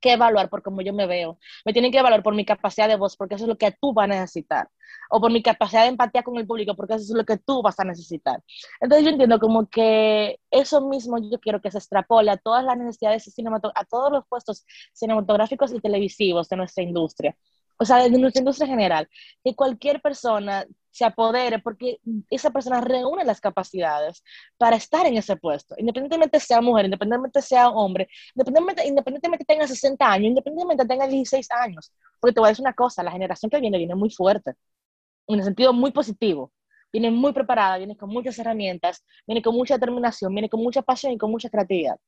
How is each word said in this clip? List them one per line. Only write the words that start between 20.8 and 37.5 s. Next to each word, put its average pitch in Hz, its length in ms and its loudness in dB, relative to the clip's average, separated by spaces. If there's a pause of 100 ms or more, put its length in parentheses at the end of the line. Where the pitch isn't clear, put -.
se - 140 -4
apodere 226 560 0
porque 240 400 -8 (280)
esa 269 220 -2
persona 247 300 -4
reúne 262 440 -2
las 226 160 -2
capacidades 170 840 -6 (320)
para 233 180 4
estar 311 320 0
en 254 100 2
ese 202 200 -4
puesto, 151 420 -6
independientemente 277 640 0
sea 240 200 2
mujer, 233 260 4
independientemente 240 540 -2
sea 247 280 4
hombre, 190 400 0 (260)
independientemente, 330 520 0
independientemente 285 580 -2
tenga 302 240 2
sesenta 269 420 2
años, 202 180 4
independientemente 285 580 0
tenga 254 200 0
dieciséis 269 460 -2
años, 233 400 -6 (260)
porque 247 160 2
te 226 60 2
voy 220 80 8
a - 20 8
decir 220 140 -2
una 262 100 0
cosa, 247 300 -2
la 170 80 -6
generación 180 360 -6
que 294 120 -2
viene, 208 180 -2
viene 175 160 -4
muy 202 160 -2
fuerte, 185 440 -2 (760)
en 214 100 0
el 190 60 -2
sentido 226 280 2
muy 247 200 0
positivo, 202 600 -2 (400)
viene 226 200 -2
muy 262 200 0
preparada, 214 460 0